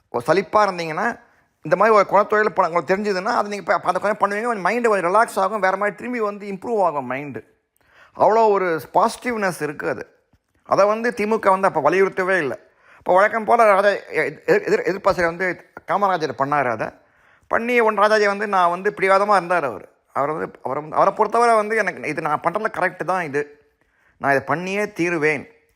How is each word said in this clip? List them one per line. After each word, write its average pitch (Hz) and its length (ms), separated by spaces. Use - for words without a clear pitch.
ஒரு 120 160
சலிப்பா 196 420
இருந்தீங்கன்னா 175 500
இந்த 160 120
மாதிரி 214 200
ஒரு 190 140
குலத்தொழில் 208 440
ப-, 180 120
உங்களுக்கு 165 280
தெரிஞ்சதுன்னா 202 380
அதை 208 180
நீங்க 196 160
ப-, 165 220
அதை 185 120
கொஞ்சம் 202 200
பண்ணுவீங்க, 202 260
கொஞ்சம் 214 180
மைண்டு 233 240
கொஞ்சம் 185 240
ரிலாக்ஸ் 220 260
ஆகும், 196 220
வேற 185 160
மாதிரி 202 200
திரும்பி 240 240
வந்து 208 260
இம்ப்ரூவ் 202 380
ஆகும் 147 260
மைண்டு. 131 300
அவ்வளோ 214 340
ஒரு 180 320
பாசிட்டிவ்னஸ் 208 680
இருக்கு 147 260
அது. - 180
அதை 180 220
வந்து 226 300
திமுக 208 320
வந்து 190 200
அப்ப 151 120
வலியுறுத்தவே 185 580
இல்ல. 139 200
அப்ப - 160
வழக்கம் 214 300
போல 226 200
ராஜா 202 240
எ-, 151 580
எதிர்-, 208 180
எதிர்-, - 220
எதிர்ப்பாசிரியர் 185 460
வந்து 180 140
காமராஜர் 175 540
பண்ணாரு. 139 300
அதை 113 180
பண்ணி 240 340
ஒன் 220 160
ராஜாஜி 208 300
வந்து 202 200
நான் 180 240
வந்து 190 260
பிடிவாதமா 196 400
இருந்தார் 175 280
அவரு. 104 240
அவர் 139 180
வந்து, 175 320
அவர் 131 180
வந்து, 151 160
அவரை 180 160
பொறுத்தவரை 226 420
வந்து 214 220
எனக்கு 165 320
இது 151 140
நான் 151 180
பண்றதுல 208 320
கரெக்ட் 175 320
தான், 180 200
இது 143 220
நான் 135 120
இதை 139 120
பண்ணியே 190 500
தீருவேன் 156 540